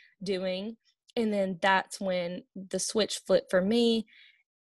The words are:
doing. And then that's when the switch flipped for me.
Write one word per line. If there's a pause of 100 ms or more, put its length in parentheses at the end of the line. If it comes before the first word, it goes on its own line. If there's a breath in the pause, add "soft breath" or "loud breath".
(220 soft breath)
doing. (400)
And
then
that's
when (100)
the
switch
flipped
for
me. (580 soft breath)